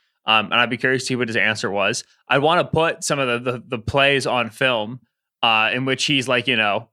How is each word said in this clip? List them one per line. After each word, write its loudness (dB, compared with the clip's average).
Um, 4
and -2
I'd 4
be -4
curious 0
to -8
see -2
what -2
his -8
answer 0
was. -2
I'd 2
wanna 2
put -2
some -2
of -2
the, -2
the, -10
the -6
plays 0
on -2
film, -2
uh, 2
in -2
which -2
he's, -2
like, 0
you 2
know 0